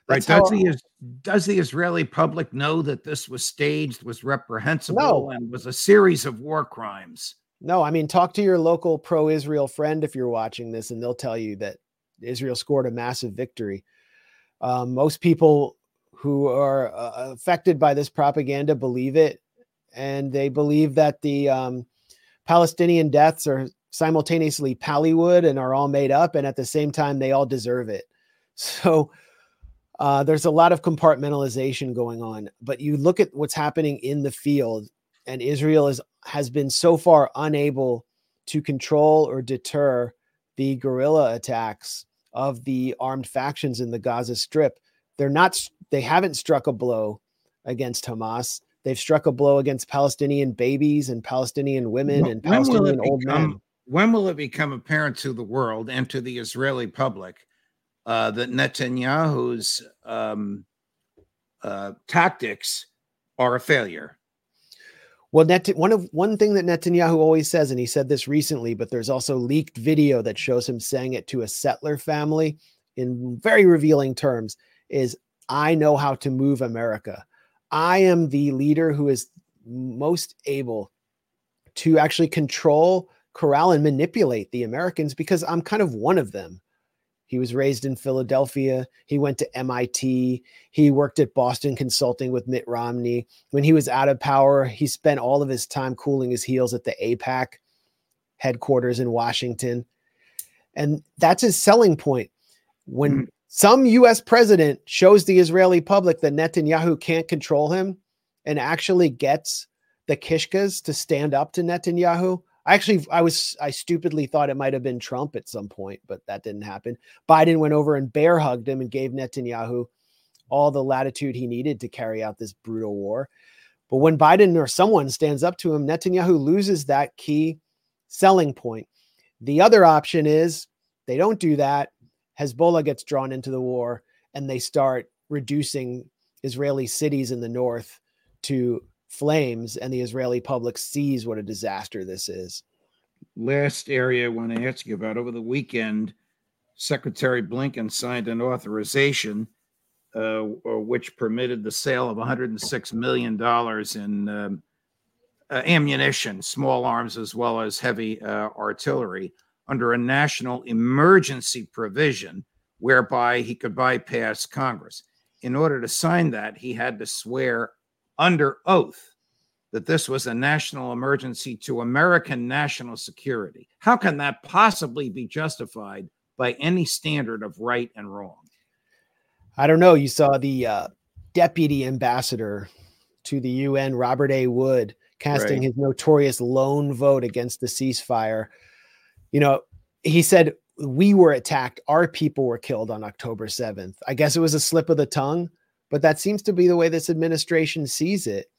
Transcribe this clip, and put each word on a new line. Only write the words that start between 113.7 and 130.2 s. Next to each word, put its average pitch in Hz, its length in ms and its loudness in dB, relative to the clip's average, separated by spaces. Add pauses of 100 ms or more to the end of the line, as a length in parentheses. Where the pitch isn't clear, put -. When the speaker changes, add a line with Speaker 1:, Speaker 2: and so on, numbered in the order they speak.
Speaker 2:
stupidly 151 560 -4
thought 147 240 0
it 135 60 -6
might 135 180 -2
have 127 80 -4
been 127 160 -6
Trump 131 360 -8
at - 140 -12
some 104 180 -12
point, 98 400 -16
but 95 200 -14
that 101 160 -12
didn't 104 200 -12
happen. 107 360 -12 (280)
Biden 165 320 6
went 151 140 2
over 151 240 2
and 135 160 -4
bear 165 260 4
hugged 127 300 -2
him 131 140 -4
and 123 80 -8
gave 131 220 -6
Netanyahu 120 720 -8 (640)
all 147 200 2
the 135 140 -2
latitude 135 500 -2
he 123 120 -6
needed 120 340 -6
to 120 80 -10
carry 110 340 -8
out 107 140 -8
this 107 160 -12
brutal 110 420 -8
war. 104 360 -6 (580)
But 131 80 -2
when 156 220 4
Biden 175 380 8
or 156 100 2
someone 180 420 4
stands 143 340 -2
up 180 160 0
to 165 160 0
him, 147 120 0
Netanyahu 175 520 2
loses 175 460 0
that 139 320 0
key 156 420 -2 (500)
selling 190 440 4
point. 113 340 -10 (540)
The 143 220 4
other 214 240 10
option 156 400 4